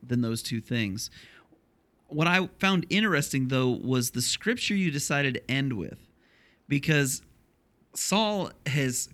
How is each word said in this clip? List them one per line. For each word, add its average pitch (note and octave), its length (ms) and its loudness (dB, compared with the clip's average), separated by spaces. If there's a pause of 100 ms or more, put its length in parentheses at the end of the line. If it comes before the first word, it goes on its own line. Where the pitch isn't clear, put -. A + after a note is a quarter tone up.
than B2 200 0
those A2+ 200 -2
two A#2 180 -4
things. A2 520 -4 (960)
What D3+ 200 0
I F3+ 300 2
found F#3+ 320 2
interesting, D3 600 2
though, C3 200 2
was B2 420 0
the B2 100 -4
scripture G#3+ 520 -2
you F#3+ 180 2
decided C#3 440 0
to - 160 -6
end C3+ 220 0
with, F2+ 260 -6 (680)
because C#3+ 540 2 (720)
Saul G#3 580 0 (140)
has C3+ 480 -2